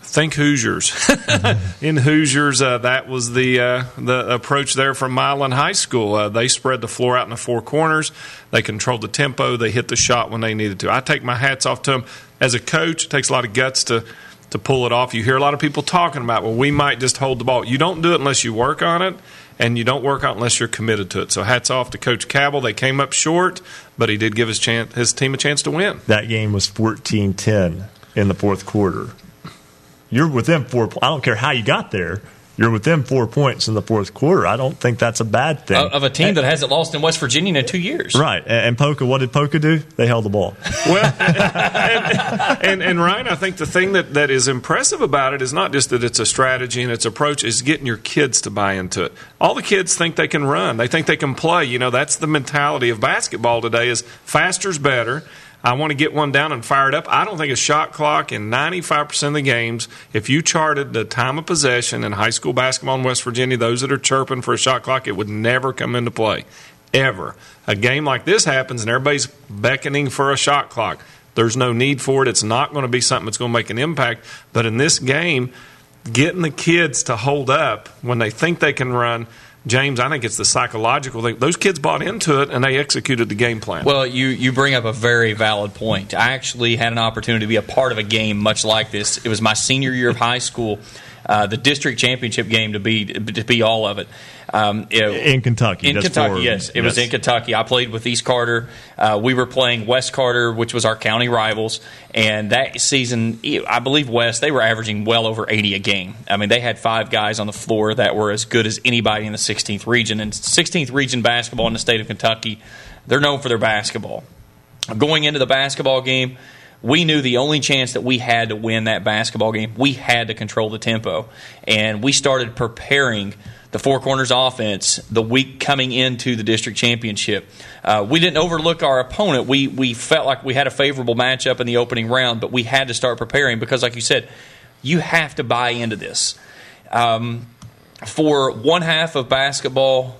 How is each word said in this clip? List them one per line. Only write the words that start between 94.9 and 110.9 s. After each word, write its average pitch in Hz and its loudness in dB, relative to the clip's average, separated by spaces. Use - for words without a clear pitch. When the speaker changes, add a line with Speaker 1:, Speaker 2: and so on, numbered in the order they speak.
Speaker 3:
you 113 4
know, 107 2
Speaker 2:
In 131 2
Kentucky, 113 0
Speaker 3:
in 143 2
Speaker 2:
just 185 0
Speaker 3:
Kentucky, 107 0
Speaker 2:
for 92 -2
Speaker 3:
yes. 110 -2
It 117 -2
was 120 0
Speaker 2:
yes. 120 2
Speaker 3:
in 117 -6
Kentucky. 117 0
I 113 0
played 123 0
with 110 -8
East 123 -2
Carter. 120 0
Uh, 107 2
we 127 2
were 123 0
playing 120 0
West 123 0
Carter, 120 0
which 117 -4
was 120 -2
our 110 2
county 120 0
rivals. 110 0
And 107 0
that 127 0
season, 120 0
I 120 0
believe 135 0
West, 117 0
they 151 2
were 131 2
averaging 110 0
well 117 2
over 110 -2
eighty 104 0
a 98 -2
game. 98 -2
I 101 2
mean, 104 -2
they 120 4
had 120 -4
five 113 0
guys 107 0
on 104 -4
the 104 -8
floor 107 0
that 107 2
were 104 2
as 107 -4
good 113 2
as 110 -6
anybody 110 0
in 107 -8
the 104 -8
sixteenth 104 -4
region. 110 0
And 104 -6
sixteenth 160 -2
region 127 -2